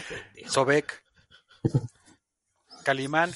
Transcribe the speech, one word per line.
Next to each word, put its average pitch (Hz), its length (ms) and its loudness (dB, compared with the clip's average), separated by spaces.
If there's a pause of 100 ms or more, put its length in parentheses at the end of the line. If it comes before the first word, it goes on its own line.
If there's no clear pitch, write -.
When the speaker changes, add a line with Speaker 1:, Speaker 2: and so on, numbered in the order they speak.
Speaker 1:
pendejo. - 420 -16
Speaker 2:
Sobek. 135 540 2 (1800)
Calimán, 143 520 0